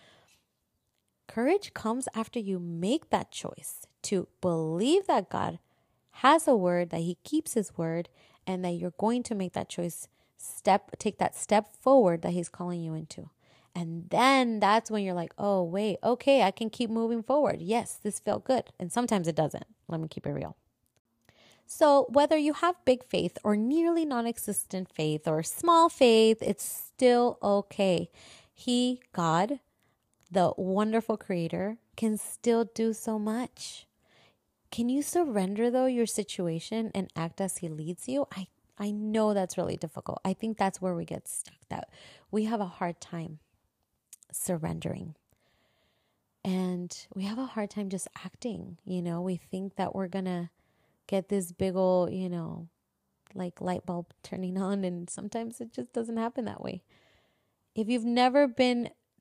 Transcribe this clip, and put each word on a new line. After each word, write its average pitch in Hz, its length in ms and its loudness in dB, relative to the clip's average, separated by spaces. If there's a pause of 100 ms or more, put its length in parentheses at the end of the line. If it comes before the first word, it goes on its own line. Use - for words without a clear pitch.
(1300)
Courage 311 460 0
comes 233 400 -4
after 226 260 -6
you 190 200 -4
make 175 500 -4
that - 220 6
choice - 560 -12 (160)
to 185 240 0 (140)
believe 180 640 2
that 240 240 4
God 170 260 -2 (600)
has 294 300 6
a 269 80 8
word, 175 360 2
that 165 100 -2
he 170 220 -2
keeps - 320 -2
his 214 200 0
word, 165 340 -2 (360)
and 180 200 -2
that 175 60 0
you're 175 260 -4
going 233 260 0
to 233 100 -6
make 190 200 -4
that - 160 -4
choice, - 400 -6 (260)
step, - 640 0
take - 180 -4
that - 160 0
step - 440 0
forward 202 440 6
that 175 120 -2
he's 175 160 -4
calling 175 340 -6
you 160 100 -6
into. 156 360 -12 (440)
And 170 360 -8
then 247 500 4
that's 208 320 4
when 214 100 -2
you're 190 120 -2
like, 170 240 -4
"Oh, 202 260 2
wait, 190 400 -2
okay, 247 400 4
I 190 80 4
can 220 180 -6
keep 226 200 -4
moving 226 340 -2
forward. 254 380 2
Yes, 208 320 -2 (100)
this 214 160 -4
felt 208 240 -2
good." - 340 -2
And 175 140 -8
sometimes 220 380 0
it 160 60 -2
doesn't. - 300 -2 (220)
Let 160 140 -4
me 160 80 -6
keep - 180 -10
it 147 60 -4
real. - 240 -8 (1080)
So 277 440 6
whether 285 260 4
you 302 160 2
have 349 320 0
big 254 220 2
faith 175 400 -2
or 208 100 2
nearly 330 480 2
non-existent 233 880 -4
faith 151 340 -2
or 160 160 2
small 339 460 4
faith, 226 540 6
it's - 240 -4
still - 760 2
okay. 196 720 0 (420)
He, 247 480 0 (120)
God, 180 480 0 (680)
the 180 280 4
wonderful 214 580 0
creator, 180 640 -4 (180)
can 214 220 0
still 233 480 0
do 226 260 -2
so 220 260 -4
much. - 680 -8 (840)
Can 233 180 -2
you 277 140 0
surrender, 226 640 0
though, 254 160 2
your 240 220 2
situation 202 880 -4
and 190 200 -4
act 165 240 -6
as 190 180 -4
he 170 120 -8
leads 156 400 -8
you? 269 160 0 (100)
I, 190 120 -8 (320)
I 208 100 -4
know 214 460 0
that's 185 200 -2
really - 220 -2
difficult. - 480 -8
I 190 80 0
think 220 240 -6
that's 196 240 -2
where 185 140 -2
we 170 100 -6
get - 220 -10
stuck, - 320 -12 (100)
that - 200 -8 (420)
we 214 140 0
have 220 140 -2
a 202 60 -2
hard 175 340 -6
time 160 380 -10 (920)
surrendering. 165 800 -6 (1300)
And 185 480 -2 (220)
we 190 120 -6
have 214 120 -6
a 262 80 -6
hard 208 240 -6
time 202 200 -6
just 185 180 -6 (180)
acting, 185 580 -10
you 180 200 -6
know? 170 180 -4
We 185 140 -4
think 190 400 -10
that 185 180 -4
we're 190 140 -4
gonna 180 420 -4 (560)
get 190 240 -2
this 185 220 -2
big 185 240 -2
ol', 185 340 4
you 185 180 -6
know, 170 400 -8 (680)
like, 185 260 -8
light 180 240 -4
bulb 175 220 -6 (160)
turning 185 340 -6
on, 196 260 -2
and 175 240 -4
sometimes 226 540 -10
it 226 100 -12
just 247 220 -10
doesn't 226 240 -4
happen 226 280 -4
that - 180 -10
way. - 180 -8 (920)
If 214 140 -2
you've 233 160 0
never 247 420 4
been 240 420 2 (320)